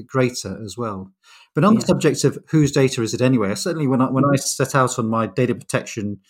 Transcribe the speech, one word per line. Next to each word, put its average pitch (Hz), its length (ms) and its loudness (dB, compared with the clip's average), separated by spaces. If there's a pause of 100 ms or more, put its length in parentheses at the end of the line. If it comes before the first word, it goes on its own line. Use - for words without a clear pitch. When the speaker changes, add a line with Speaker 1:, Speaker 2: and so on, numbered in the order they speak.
Speaker 1:
greater 123 580 -4
as 101 120 -14
well. 104 360 -8 (420)
But 147 80 2
on 208 120 6
the - 60 2
Speaker 2:
Yeah. - 60 -6
Speaker 1:
subject 143 380 2
of 139 120 2 (140)
whose 151 220 2
data 131 300 2
is 107 120 -4
it 113 60 -4
anyway, 120 340 2
certainly 160 320 -4
when 127 160 2
I, 131 80 0
when 139 140 2
I 143 40 2
Speaker 2:
Mm-hmm. 139 360 0
Speaker 1:
set - 100 -8
out 131 240 0
on 113 100 -2
my 113 180 0
data 120 280 0
protection, 101 760 -6